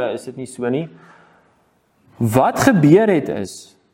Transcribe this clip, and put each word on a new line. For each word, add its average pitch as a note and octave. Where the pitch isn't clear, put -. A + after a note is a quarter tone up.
is A2+
dit C3
nie A#2+
so A#2+
nie. D3+
Wat B2+
gebeur G3+
het D#3+
is, G2